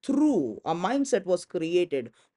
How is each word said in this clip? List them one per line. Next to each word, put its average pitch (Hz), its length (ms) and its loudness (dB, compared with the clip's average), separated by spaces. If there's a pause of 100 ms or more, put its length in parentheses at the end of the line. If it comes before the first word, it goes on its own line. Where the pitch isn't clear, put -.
through, 247 600 2
a 165 100 0
mindset 208 500 0
was 180 200 0
created 165 680 -2 (260)